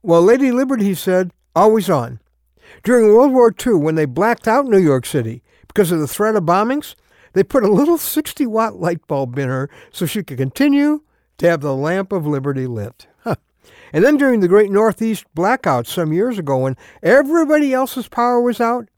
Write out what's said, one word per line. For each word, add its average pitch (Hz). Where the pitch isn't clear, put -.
Well, 170
Lady 254
Liberty, 254
he 196
said, 185
always 208
on. 123
During 220
World 254
War 247
Two, 220
when 156
they 151
blacked 208
out 262
New 220
York 139
City 120
because 180
of 160
the 143
threat 214
of 180
bombings, 214
they 190
put 254
a 208
little 294
sixty-watt 220
light 170
bulb 135
in 135
her 131
so 170
she 208
could 127
continue 285
to 170
have 170
the 139
lamp 180
of 170
liberty 135
lit. 113
Huh. 226
And 156
then 294
during 262
the 175
Great 202
Northeast 220
blackout 170
some 160
years 214
ago, 139
when 131
everybody 294
else's 254
power 240
was 240
out 240